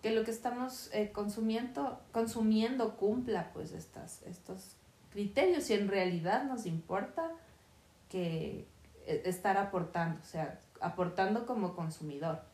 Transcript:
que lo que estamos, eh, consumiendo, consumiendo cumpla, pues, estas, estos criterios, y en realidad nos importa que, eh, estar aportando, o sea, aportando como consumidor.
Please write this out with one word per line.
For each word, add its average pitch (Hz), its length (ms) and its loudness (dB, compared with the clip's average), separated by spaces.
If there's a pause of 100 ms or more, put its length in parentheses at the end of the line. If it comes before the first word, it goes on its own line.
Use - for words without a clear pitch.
que 220 120 0
lo 220 120 4
que 226 60 -2
estamos, 247 640 -4
eh, 208 180 2
consumiendo, 226 880 -2 (100)
consumiendo 226 880 4
cumpla, 208 560 2
pues, - 200 -8
estas, - 500 -12
estos - 540 -14 (340)
criterios, 277 580 2
y 220 60 6
en 202 140 4
realidad 185 560 2
nos 254 200 -4
importa 190 680 -2 (800)
que, 165 580 -4 (400)
eh, - 200 0
estar 196 320 2
aportando, 170 640 -2
o - 20 -20
sea, 156 340 -6 (220)
aportando 190 640 0
como 208 300 -2
consumidor. 156 680 -4 (140)